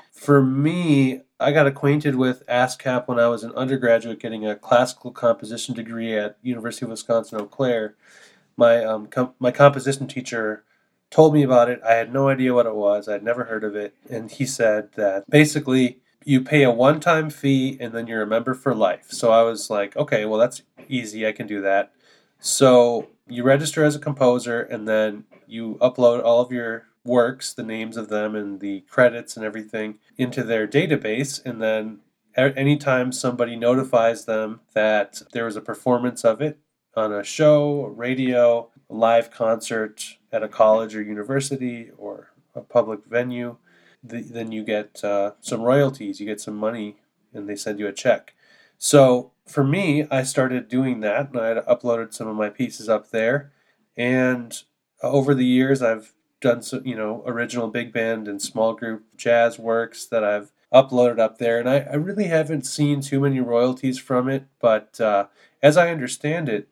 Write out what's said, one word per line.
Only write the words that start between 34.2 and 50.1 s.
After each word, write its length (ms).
them 380
that 560
there 140
was 100
a 60
performance 640
of 160
it 180
on 160
a 100
show, 640
radio, 840
a 40
live 360
concert 880
at 100
a 60
college 480
or 60
university 920
or 360
a 40
public 440
venue, 540
the, 200
then 280
you 140
get, 400
uh, 360
some 220
royalties, 580
you 60
get 140
some 160
money, 400
and 160
they 80
send 220
you 80
a 60
check. 420
So 520
for 180
me, 460